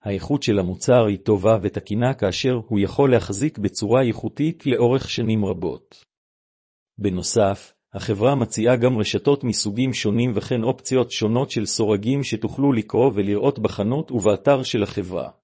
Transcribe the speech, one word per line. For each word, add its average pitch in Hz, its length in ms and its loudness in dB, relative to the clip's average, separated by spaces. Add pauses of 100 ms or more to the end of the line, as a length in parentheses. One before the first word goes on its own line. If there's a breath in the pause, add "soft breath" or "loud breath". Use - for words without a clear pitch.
האיכות 104 420 -4
של 104 160 2
המוצר 110 460 2
היא 104 120 0
טובה 107 440 2
ותקינה 113 520 -2
כאשר 120 540 -2
הוא 107 120 0
יכול 131 320 2
להחזיק 117 460 0
בצורה 107 440 0
איכותית - 640 -4
לאורך 123 440 2
שנים 110 360 0
רבות. 90 600 -8 (920)
בנוסף, 98 760 0 (200)
החברה 107 420 0
מציעה 117 400 2
גם 120 220 2
רשתות 127 460 0
מסוגים 117 500 -2
שונים 117 420 0
וכן 113 280 -2
אופציות 127 480 0
שונות 117 400 -2
של 107 140 -2
סורגים 110 580 0
שתוכלו 120 500 -2
לקרוא 113 420 2
ולראות 101 440 0
בחנות 110 520 -2
ובאתר 120 520 2
של 113 200 -2
החברה. 90 460 -6 (140)